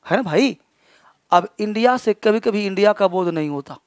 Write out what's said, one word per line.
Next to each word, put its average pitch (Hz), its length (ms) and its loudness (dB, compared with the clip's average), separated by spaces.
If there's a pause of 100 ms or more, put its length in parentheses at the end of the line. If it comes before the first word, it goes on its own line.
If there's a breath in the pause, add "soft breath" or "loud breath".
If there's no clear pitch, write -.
है 175 120 -2
ना 254 60 -2
भाई? 196 340 0 (720 soft breath)
अब 175 160 4 (120)
इंडिया 220 380 0
से 220 180 0
कभी-कभी 214 500 0
इंडिया 202 280 2
का 202 140 2
बोध 180 220 0
नहीं 156 200 -4
होता। 139 380 -10